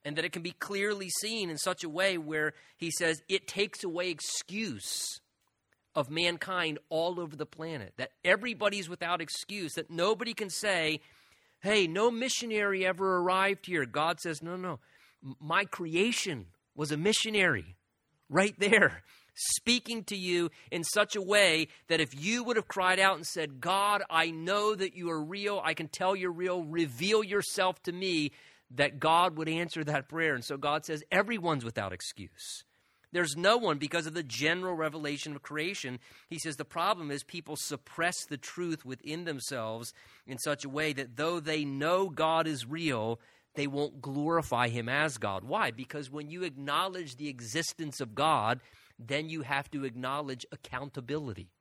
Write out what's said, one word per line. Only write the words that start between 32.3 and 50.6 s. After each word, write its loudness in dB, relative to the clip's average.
There's 0
no 6
one, 2
because -2
of -8
the -2
general -2
revelation -4
of -12
creation, -6
he -10
says -6
the -6
problem -2
is -4
people -10
suppress -4
the -8
truth -6
within -8
themselves -6
in -10
such -2
a -8
way -2
that -6
though 0
they -2
know 2
God 2
is -4
real, 0
they 0
won't -2
glorify 2
him -2
as 2
God. -2
Why? 0
Because -10
when -8
you -8
acknowledge -2
the -8
existence -6
of -6
God, 4
then -4
you -4
have -2
to -4
acknowledge -6
accountability -8